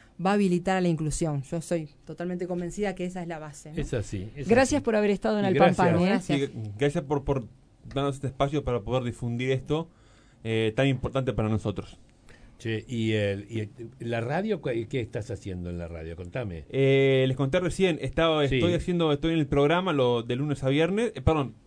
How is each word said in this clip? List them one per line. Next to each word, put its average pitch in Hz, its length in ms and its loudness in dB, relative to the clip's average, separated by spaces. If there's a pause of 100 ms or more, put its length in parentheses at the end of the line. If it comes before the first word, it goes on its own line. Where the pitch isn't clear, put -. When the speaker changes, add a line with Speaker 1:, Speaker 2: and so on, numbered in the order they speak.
(240)
Speaker 1:
va 185 60 4
a - 20 4
habilitar 190 460 2
a - 20 2
la 180 80 4
inclusión. 151 540 0
Yo 170 180 -6
soy 160 300 -4 (160)
totalmente 175 400 -6
convencida 180 480 -4
que 180 100 -6
esa 180 160 -6
es 170 80 -8
la 165 100 -8
base, 151 360 -14
¿no? 160 80 -4
Speaker 2:
Es 135 100 -4
así, 107 420 -4
es 143 140 -6
Speaker 3:
Gracias 262 300 4
Speaker 2:
así. - 60 -2
Speaker 3:
por 220 120 2
haber 208 140 4
estado 214 280 0
en 202 60 2
Speaker 2:
Y 196 40 2
Speaker 3:
Alpampán, 180 540 6
Speaker 2:
gracias. 185 280 2
Speaker 3:
¿eh? 143 160 4
Speaker 1:
Gracias. 117 180 -10
Speaker 4:
Sí, 104 140 -8
gracias 143 260 2
por, 139 200 0
por 135 200 0 (500)
darnos 139 200 0
este 135 140 -6
espacio 139 360 -2
para 120 160 0
poder 120 240 0
difundir 120 460 -4
esto, 147 400 -2 (520)
eh, 113 320 0
tan 135 140 4
importante 131 460 0
para 107 160 0
nosotros. - 480 -4 (600)
Speaker 2:
Che, 113 300 -6
¿y 113 240 0
el, 101 380 0
y 113 100 -4
el, 107 100 -8 (280)
la 117 240 -4
radio 170 400 -2
qué, 117 260 -2
qué 131 140 -2
estás 110 280 -8
haciendo 90 380 -8
en 87 80 -6
la 85 120 -8
radio? 82 280 -10
Contame. 90 540 -8
Speaker 4:
Eh, 135 580 4
les 131 80 0
conté 143 240 0
recién, 180 400 0
estaba, 151 480 2
Speaker 2:
Sí. 135 60 0
Speaker 4:
estoy 165 180 4
haciendo, 170 400 0
estoy 156 220 0
en 160 60 2
el 139 60 0
programa 156 460 2
lo, 123 300 2
de 123 140 -2
lunes 139 280 -4
a 131 60 2
viernes, 180 440 2
eh, - 60 -10
perdón, 143 320 2 (140)